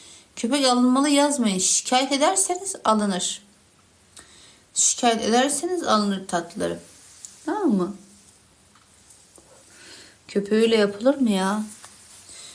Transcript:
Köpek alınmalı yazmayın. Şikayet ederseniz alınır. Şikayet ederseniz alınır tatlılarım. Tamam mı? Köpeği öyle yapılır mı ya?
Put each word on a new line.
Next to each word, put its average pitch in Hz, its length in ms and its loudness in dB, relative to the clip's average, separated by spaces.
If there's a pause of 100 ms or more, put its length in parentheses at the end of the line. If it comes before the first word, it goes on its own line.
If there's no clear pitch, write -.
(360)
Köpek 269 280 -2
alınmalı 254 440 4
yazmayın. 277 500 2
Şikayet 262 540 0
ederseniz 359 720 0
alınır. 208 580 -2 (1300)
Şikayet 226 480 0
ederseniz 277 600 0
alınır 202 440 0
tatlılarım. 170 520 -6 (680)
Tamam 381 240 -2
mı? 180 260 -2 (2250)
Köpeği 208 340 0
öyle 226 140 4
yapılır 214 420 2
mı 240 120 2
ya? 196 320 0 (920)